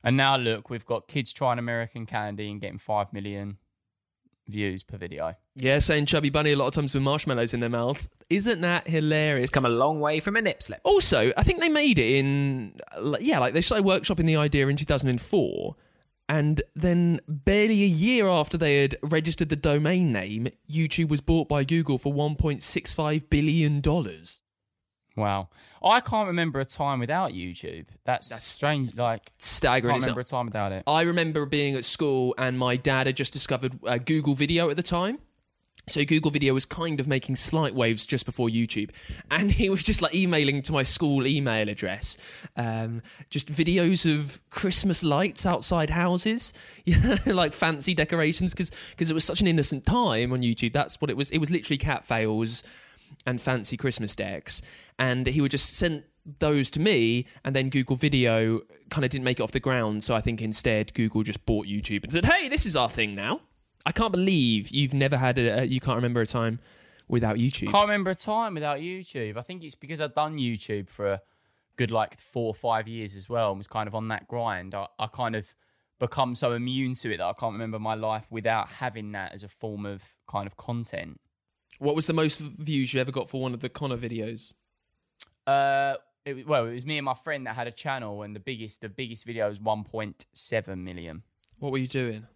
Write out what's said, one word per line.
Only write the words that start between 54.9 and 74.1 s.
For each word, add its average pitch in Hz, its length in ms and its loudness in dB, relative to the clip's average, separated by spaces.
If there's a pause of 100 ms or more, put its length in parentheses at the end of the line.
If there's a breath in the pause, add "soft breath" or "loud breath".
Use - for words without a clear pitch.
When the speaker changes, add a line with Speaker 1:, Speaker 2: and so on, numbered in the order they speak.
Speaker 2:
And 127 300 0
he 143 140 0
would 135 100 2
just - 240 0
send 160 280 0 (360)
those 147 320 2
to 147 80 -2
me, 123 460 2 (180 loud breath)
and 135 120 -2
then 131 140 0
Google 131 260 0
Video 117 680 2 (300)
kinda 135 180 0
didn't 131 140 -4
make 127 160 0
it 117 40 0
off 110 80 -4
the 135 80 -2
ground. 113 440 0
So 120 120 0
I 107 60 0
think 113 200 -4
instead 107 520 0
Google 110 300 2
just 107 220 -6
bought 107 200 0
YouTube 101 380 -4
and 110 80 -8
said, 170 140 6
"Hey, 320 240 4
this 302 160 0
is 165 100 0
our 120 140 4
thing 104 260 -2
now." 104 260 -4 (480)
I - 20 -2
can't 220 200 0
believe 139 580 2
you've 135 240 0
never 139 240 2
had 127 220 2
a, 117 220 2
a, - 20 0
you 127 160 0
can't 127 160 -2
remember 120 260 0
a 110 60 2
time 113 320 -2 (480 soft breath)
without 113 300 0
YouTube. 123 340 0
Speaker 1:
Can't 208 180 4
remember 196 220 0
a 175 40 -2
time 214 380 -2
without 147 280 -4
YouTube. 165 540 -8
I 120 60 -8
think 180 220 -14
it's 151 100 -16
because 147 260 -12
I've 147 140 -4
done 156 240 0
YouTube 110 540 -4
for 101 220 -2
a 95 80 -4 (540)
good, 120 140 0
like, 110 300 -2
four - 260 -6
or 107 80 -2
five 110 340 -2
years 110 280 -10
as 92 120 -16
well 117 220 0
and 98 80 -4
was 101 100 -14
kind 110 200 -6
of 104 80 -10
on 110 140 -6
that 107 180 -8